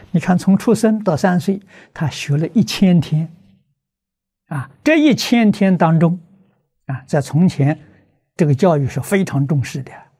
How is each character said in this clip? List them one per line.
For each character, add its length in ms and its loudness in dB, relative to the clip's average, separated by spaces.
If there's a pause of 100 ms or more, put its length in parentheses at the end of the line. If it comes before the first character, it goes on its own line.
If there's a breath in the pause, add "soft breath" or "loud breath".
(120)
你 80 0
看， 180 0
从 200 2
出 180 2
生 280 0
到 140 -2
三 220 0
岁， 200 -4 (340 loud breath)
他 160 -6
学 280 -4
了 120 -2
一 140 0
千 380 2
天。 320 -4 (1120)
啊， 220 -10 (140)
这 140 4
一 180 4
千 360 2
天 240 2
当 240 2
中， 200 2 (640)
啊， 220 -10
在 140 -2
从 280 0
前， 300 -2 (560 soft breath)
这 100 0
个 80 2
教 240 2
育 80 -2
是 140 -6
非 260 -2
常 220 -2
重 160 0
视 180 -10
的。 100 -18 (280)